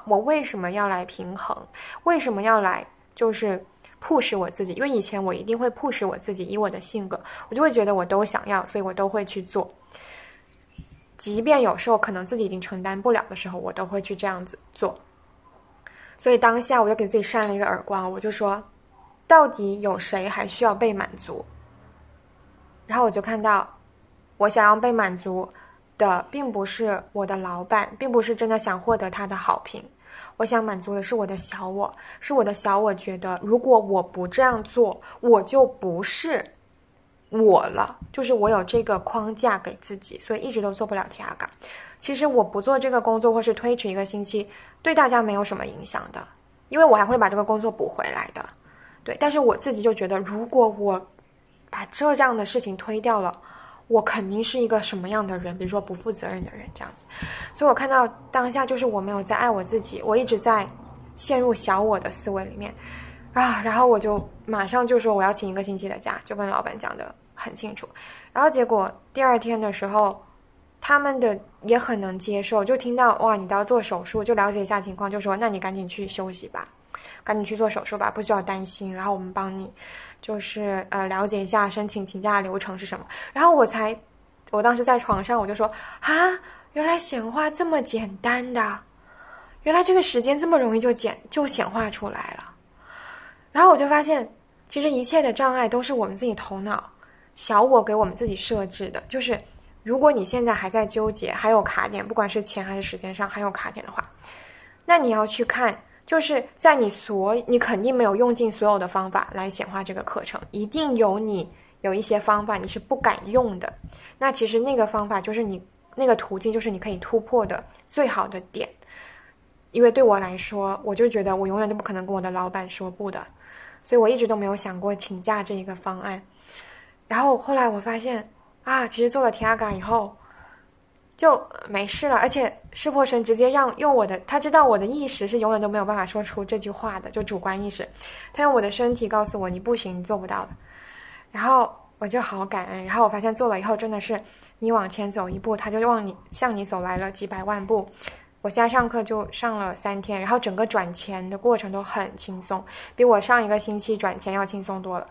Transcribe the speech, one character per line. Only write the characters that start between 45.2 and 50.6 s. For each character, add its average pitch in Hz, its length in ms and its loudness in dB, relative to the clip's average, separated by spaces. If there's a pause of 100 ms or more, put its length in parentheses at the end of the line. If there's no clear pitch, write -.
没 214 100 -2
有 202 100 0
什 202 140 -4
么 - 80 -8
影 - 200 -12
响 - 280 -8
的， - 120 -12 (440)
因 269 80 -4
为 320 80 10
我 247 100 8
还 208 80 6
会 240 140 2
把 214 100 6
这 196 80 -4
个 208 80 2
工 214 160 0
作 220 100 -2
补 - 200 -4
回 - 220 -6
来 - 220 -8
的。 - 140 -10 (560)
对， - 160 -8
但 294 100 4
是 294 100 2
我 240 180 4
自 269 160 -4
己 214 80 -6
就 226 120 4
觉 190 140 -4
得， 190 120 -2
如 208 260 -6
果 233 240 6